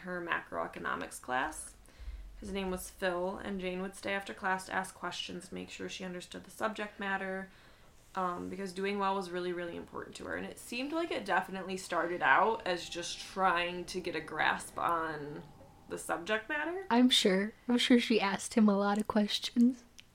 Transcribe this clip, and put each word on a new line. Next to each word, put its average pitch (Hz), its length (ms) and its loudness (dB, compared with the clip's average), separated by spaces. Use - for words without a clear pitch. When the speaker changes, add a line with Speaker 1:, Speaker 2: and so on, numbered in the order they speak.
Speaker 1:
her 180 240 -6
macroeconomics 170 920 -4
class. 135 520 -4
His 202 120 -10
name 190 180 -2
was 185 220 -6
Phil, 180 520 -2
and 196 180 -4
Jane 180 200 -4
would 196 140 -8
stay 202 180 -4
after 196 200 -4
class 190 320 -2
to - 100 -6
ask 190 180 -4
questions 175 520 -8
and - 80 -14
make 185 180 -8
sure 185 180 -8
she - 140 -10
understood 180 400 -10
the 185 80 -18
subject 208 480 -4
matter, 190 500 -4
um, 180 320 -2
because 185 260 -6
doing 196 260 0
well 196 160 4
was 180 160 -2
really, 180 220 -2
really 170 240 -6
important - 400 -10
to - 80 -10
her. - 100 -2
And 185 100 -2
it - 140 -10
seemed 254 320 -6
like 330 180 0
it 254 160 -4
definitely 185 520 0
started 175 440 -2
out 175 460 6
as 175 200 0
just - 320 -6
trying 175 680 2
to 180 140 -6
get 175 160 -4
a 156 60 -2
grasp 156 560 0
on 160 640 0
the 175 80 -4
subject 214 500 -2
matter. 330 440 -2
Speaker 2:
I'm 254 180 8
sure. 202 440 4
I'm 240 120 4
sure 240 200 8
she 233 220 4
asked 196 320 -2
him 214 160 8
a 196 80 6
lot 202 220 2
of - 80 -2
questions. 240 760 2